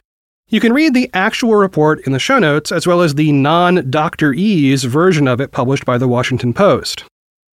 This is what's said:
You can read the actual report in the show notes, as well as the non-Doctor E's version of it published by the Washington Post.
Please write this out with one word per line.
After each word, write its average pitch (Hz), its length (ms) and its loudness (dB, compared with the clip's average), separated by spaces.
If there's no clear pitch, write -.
You 220 100 0
can 233 140 2
read 302 200 2
the 247 200 0
actual 214 420 0
report 156 500 0
in 135 60 -2
the 135 80 -2
show 262 200 0
notes, 151 340 0
as 170 120 -4
well 175 160 2
as 156 140 0
the 151 160 0
non-Doctor 151 1000 0
E's 143 500 0
version 147 460 2
of 120 100 0
it 139 120 -6
published 131 340 -2
by 123 120 0
the 127 120 0
Washington 123 440 -2
Post. - 520 -2